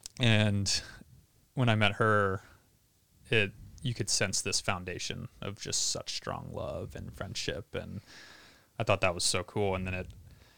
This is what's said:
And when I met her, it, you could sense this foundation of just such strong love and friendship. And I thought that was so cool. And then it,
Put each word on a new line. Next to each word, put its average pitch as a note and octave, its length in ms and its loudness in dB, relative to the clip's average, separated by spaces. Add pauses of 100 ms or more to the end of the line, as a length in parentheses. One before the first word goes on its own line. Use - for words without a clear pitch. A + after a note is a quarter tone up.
(200)
And G#2+ 640 4 (720)
when B2 140 4
I A2+ 80 6
met G#2 180 6
her, G#2 480 4 (880)
it, G#2 220 4 (300)
you A#2+ 120 -2
could - 160 -4
sense F#2+ 300 0
this - 200 0
foundation F2+ 680 -4 (120)
of G2+ 200 -6
just - 300 -2
such - 240 -6
strong E2+ 380 -6
love F2+ 440 -6
and F#2 180 -10
friendship. - 600 -6
And F#2 260 -8 (800)
I - 60 -4
thought G2+ 180 4
that F#2 120 2
was F2+ 100 -2
so F#2 200 2
cool. G2+ 300 0
And F#2 120 -2
then F#2 80 -2
it, F#2 140 -6 (500)